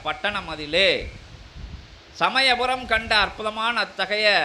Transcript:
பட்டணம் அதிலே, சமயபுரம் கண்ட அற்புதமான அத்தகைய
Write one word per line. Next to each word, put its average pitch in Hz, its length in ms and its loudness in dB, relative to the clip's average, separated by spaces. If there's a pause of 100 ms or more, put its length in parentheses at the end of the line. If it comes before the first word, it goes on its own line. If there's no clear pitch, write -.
பட்டணம் 175 500 -4
அதிலே, 156 380 2 (1200)
சமயபுரம் 254 720 2
கண்ட 226 320 0
அற்புதமான 214 640 0
அத்தகைய 202 480 0 (160)